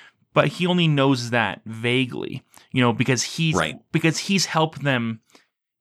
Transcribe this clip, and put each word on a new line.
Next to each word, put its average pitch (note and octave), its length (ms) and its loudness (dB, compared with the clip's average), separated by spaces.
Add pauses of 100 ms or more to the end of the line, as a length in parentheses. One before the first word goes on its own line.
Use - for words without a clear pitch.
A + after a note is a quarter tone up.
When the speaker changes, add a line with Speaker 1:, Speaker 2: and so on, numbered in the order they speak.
(340)
Speaker 1:
but D3 140 2
he F3 200 -2
only F3 200 2
knows C#3 420 2
that A2+ 360 -2
vaguely, A#2+ 760 -4 (280)
you B2+ 100 0
know, A#2+ 120 4
because A#2+ 300 0
he's, D#3+ 320 -2
Speaker 2:
Right. D#2 240 0 (120)
Speaker 1:
because D#3+ 260 2
he's G3 300 0
helped D#3+ 360 -2
them A#2 380 -2 (600)